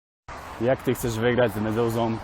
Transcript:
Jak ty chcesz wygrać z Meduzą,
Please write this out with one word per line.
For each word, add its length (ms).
Jak 200
ty 120
chcesz 260
wygrać 320
z 100
Meduzą, 640